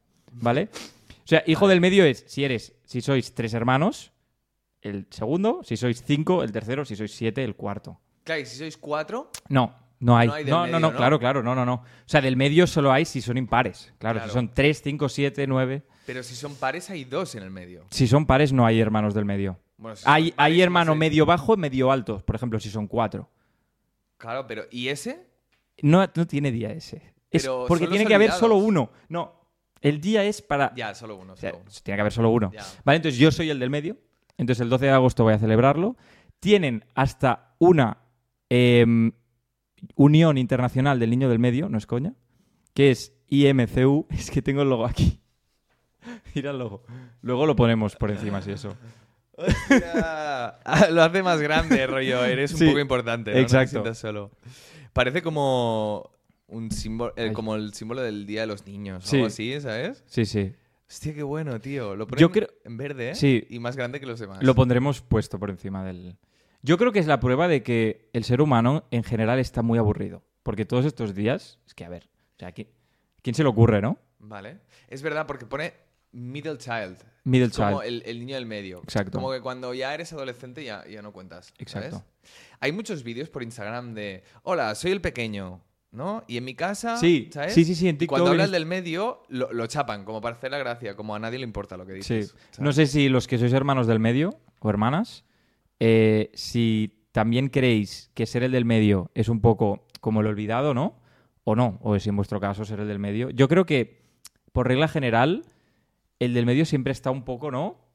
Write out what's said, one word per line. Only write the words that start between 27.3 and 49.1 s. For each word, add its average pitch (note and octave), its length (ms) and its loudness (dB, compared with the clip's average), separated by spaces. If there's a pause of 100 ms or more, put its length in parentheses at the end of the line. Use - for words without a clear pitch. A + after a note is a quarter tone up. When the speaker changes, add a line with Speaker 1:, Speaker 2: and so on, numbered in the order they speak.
Speaker 1:
Es - 140 2
Speaker 2:
Pero B2+ 240 -6
Speaker 1:
porque E3+ 160 2
Speaker 2:
son E3+ 80 -2
Speaker 1:
tiene G3+ 120 2
Speaker 2:
los G#3+ 40 2
Speaker 1:
que G#3+ 80 6
haber G#3+ 140 8
Speaker 2:
olvidados. F3+ 100 -2
Speaker 1:
solo A3+ 160 4
uno. G3 340 2 (180)
No, E3+ 240 -8 (480)
el D3 200 0
día G3+ 240 2
es G#3 180 -4
para C#3+ 320 -2
Speaker 2:
Ya, A2+ 220 -8
solo A2 200 -16
uno, F#2 180 -20
Speaker 1:
o - 20 -20
sea, F2+ 140 -10
Speaker 2:
solo F2 120 -12
uno. G2+ 80 -20 (140)
Speaker 1:
tiene G2 120 -4
que G2+ 40 0
haber G#2 120 0
solo A2+ 180 4
uno. G#2+ 220 2
Speaker 2:
Ya. G2+ 120 -16 (200)
Speaker 1:
Vale, C#3+ 120 4
entonces D3+ 240 0
yo D#3 100 8
soy D#3 200 -2
el C#3 100 -4
del B2+ 100 -2
medio. D3 260 -6 (400)
Entonces A#2+ 260 0
el A#2 80 -2
doce C3 160 2
de C3+ 60 4
agosto B2+ 300 4
voy A2 120 6
a G#2+ 40 2
celebrarlo. C3+ 580 2 (440)
Tienen E3 440 2 (120)
hasta - 640 -2
una, D#3 380 6 (500)
em, A#2+ 640 6 (800)
Unión D3+ 440 8
Internacional B2+ 600 0
del A#2 120 2
Niño C3 180 2
del A#2 100 2
Medio, B2 300 0
no A2+ 100 -4
es - 80 -8
coña, C#3 280 -6 (600)
que C#3 160 6
es - 220 -2 (160)
I C#3 180 4
M C3 220 4
C B2+ 180 2
U. C#3+ 220 2
<laughs> - 20 -12
Es - 200 -6
que C3+ 120 -2
tengo C#3+ 200 0
el C#3 60 0
logo A#2 180 0
aquí. - 340 2 (800)
<laughs> A#3 320 -16
Mira C#3+ 180 -6
el C3+ 60 -8
logo. A2 260 -10 (360)
Luego B2+ 260 0
lo C#3+ 100 2
ponemos A2+ 400 4
por G#2+ 140 -2
encima, G2+ 320 -4
si G2 100 -8
eso. G2+ 240 -12 (600)